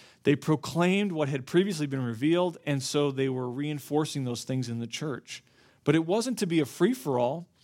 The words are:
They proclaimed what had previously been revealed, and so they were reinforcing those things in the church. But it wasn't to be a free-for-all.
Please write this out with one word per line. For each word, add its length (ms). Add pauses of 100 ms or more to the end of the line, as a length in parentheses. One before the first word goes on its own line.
(240)
They 120
proclaimed 760
what 180
had 160
previously 420
been 160
revealed, 640
and 180
so 260
they 200
were 200
reinforcing 760
those 180
things 260
in 100
the 80
church. 560 (400)
But 120
it 100
wasn't 340
to 60
be 140
a 60
free-for-all. 840 (160)